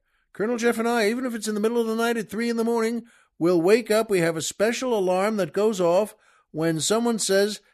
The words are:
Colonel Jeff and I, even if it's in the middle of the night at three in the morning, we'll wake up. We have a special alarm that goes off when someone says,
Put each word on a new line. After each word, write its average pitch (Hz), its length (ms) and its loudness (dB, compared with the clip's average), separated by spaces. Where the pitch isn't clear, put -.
Colonel 226 260 -4
Jeff 226 200 0
and 226 100 -2
I, 226 220 2
even 254 160 -4
if 233 80 -6
it's 214 140 -6
in 214 60 -4
the 208 60 -2
middle 233 200 0
of 226 80 0
the 220 80 -2
night 233 200 0
at 208 140 -6
three 233 180 -2
in 233 80 -2
the 226 60 -2
morning, 226 400 -2
we'll 170 240 2
wake 214 300 4
up. 220 180 2
We 190 120 2
have 165 160 0
a 147 60 -6
special 233 540 -2
alarm 190 420 0
that 170 140 -4
goes 208 280 0
off 185 340 2
when 160 260 -2
someone 226 400 0
says, 196 420 0